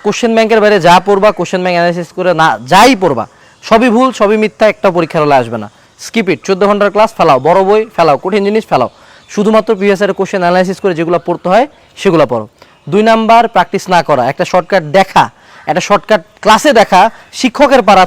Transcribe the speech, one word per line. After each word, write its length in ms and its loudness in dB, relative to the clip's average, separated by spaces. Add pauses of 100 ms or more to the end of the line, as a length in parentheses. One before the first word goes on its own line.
কোশ্চেন 300 -2
ব্যাংকের 260 0
বাইরে 140 2 (100)
যা 80 6 (120)
পড়বা, 220 2 (100)
কোশ্চেন 260 -6
ব্যাংক 120 -2
অ্যানালাইসিস 320 -2 (100)
করে 140 0 (100)
না, 60 4 (240)
যাই 200 4 (100)
পড়বা, 220 -2 (440)
সবই 260 2
ভুল, 140 2 (120)
সবই 220 0
মিথ্যা, 300 -2
একটা 240 -4
পরীক্ষার 280 -2
হলে 180 2
আসবে 220 -8
না। 40 -14 (360)
Skip 280 -4
it, 140 -4
চোদ্দ 220 -2
ঘন্টার 260 0
ক্লাস 240 2
ফেলাও, 280 2
বড় 220 4
বই 120 2 (160)
ফেলাও, 280 2
কঠিন 240 -2
জিনিস 220 -2
ফেলাও, 200 0 (440)
শুধুমাত্র 440 0
প্রিভিয়াস 220 0
ইয়ারের 180 -2
কোশ্চেন 240 -4
অ্যানালাইসিস 400 -2
করে 160 -2
যেগুলো 280 -2
পড়তে 260 -6
হয় 140 2 (340)
সেগুলো 320 2
পড়ো। 120 -4 (480)
দুই 180 0
নাম্বার, 320 2 (120)
প্র্যাকটিস 300 -2 (100)
না 140 2
করা, 140 0 (100)
একটা 200 -6
শর্টকাট 300 0 (160)
দেখা, 260 0 (460)
একটা 180 -2
শর্টকাট 340 0 (220)
ক্লাসে 260 2 (100)
দেখা, 220 4 (380)
শিক্ষকের 480 2
পাড়া, 180 4